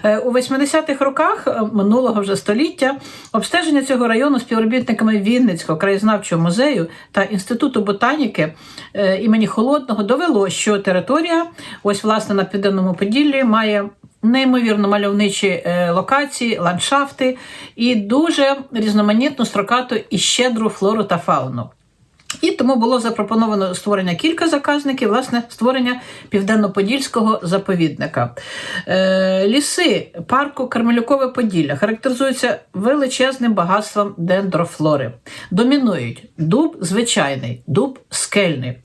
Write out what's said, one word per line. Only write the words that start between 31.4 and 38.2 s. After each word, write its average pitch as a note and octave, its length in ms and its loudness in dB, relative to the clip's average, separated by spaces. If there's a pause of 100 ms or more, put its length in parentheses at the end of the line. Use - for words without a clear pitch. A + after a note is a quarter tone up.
характеризуються B3 800 0 (160)
величезним B3+ 800 0
багатством G3+ 640 0
дендрофлори. E3 920 0 (380)
Домінують: G#3 720 0 (140)
дуб A3 420 2
звичайний, D#3 840 -2
дуб A#3 320 -2 (120)
скельний, C#3 760 -2